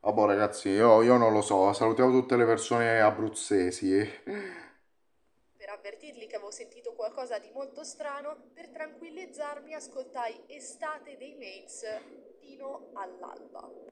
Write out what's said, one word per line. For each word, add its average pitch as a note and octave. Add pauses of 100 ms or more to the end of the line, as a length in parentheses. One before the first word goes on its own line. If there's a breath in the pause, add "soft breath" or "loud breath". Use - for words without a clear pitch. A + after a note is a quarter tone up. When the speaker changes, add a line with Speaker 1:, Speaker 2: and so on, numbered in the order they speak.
Speaker 1:
Vabbè, G#2+
ragazzi, G2+
io, A2
io B2
non A2+
lo G#2+
so, G2+
salutiamo A#2
tutte B2+
le A#2+
persone A2+
abruzzesi. G#2 (1300 loud breath)
Speaker 2:
Per G3+
avvertirli G#3+
che A3+
avevo G3+
sentito -
qualcosa A3+
di -
molto C4+
strano, D4
per E4+
tranquillizzarmi D#4
ascoltai B3+
Estate D4
dei C#4
Mates G3 (540)
fino C#4
all'alba. - (240)